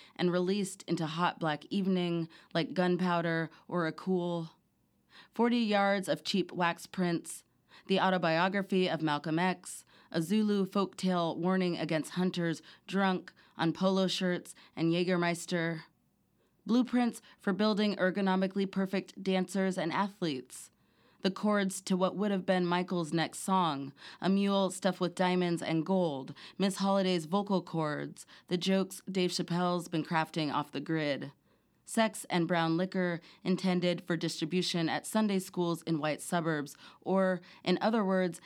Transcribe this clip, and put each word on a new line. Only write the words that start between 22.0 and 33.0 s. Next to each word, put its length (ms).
would 160
have 120
been 220
Michael's 460
next 320
song, 480
a 80
mule 420
stuffed 300
with 140
diamonds 480
and 240
gold, 480
Miss 180
Holiday's 500
vocal 360
cords, 640
the 100
jokes 520
Dave 200
Chappelle's 580
been 160
crafting 480
off 200
the 80
grid. 500
Sex 460
and 180
brown 280
liquor 440